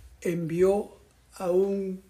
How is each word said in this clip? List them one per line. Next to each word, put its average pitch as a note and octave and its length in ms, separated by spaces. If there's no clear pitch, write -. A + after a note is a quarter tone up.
envió F3+ 720
a F#3 160
un F#3+ 600